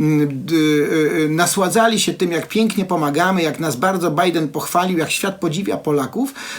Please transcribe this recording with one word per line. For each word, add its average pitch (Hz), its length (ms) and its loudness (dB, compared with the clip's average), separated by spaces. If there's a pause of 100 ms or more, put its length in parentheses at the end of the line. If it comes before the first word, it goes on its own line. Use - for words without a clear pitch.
mm, 151 320 4
d-, 135 220 -4
e, 156 680 2
e, 151 40 2
nasładzali 185 720 2
się 170 140 0
tym, 175 180 -2
jak 160 160 -4
pięknie 208 360 0
pomagamy, 170 580 0
jak 151 180 -2
nas 156 160 -2
bardzo 175 340 0
Biden 160 380 0
pochwalił, 175 500 -2
jak 151 120 -2
świat - 300 -4
podziwia 190 360 -4
Polaków. 151 580 -2 (240)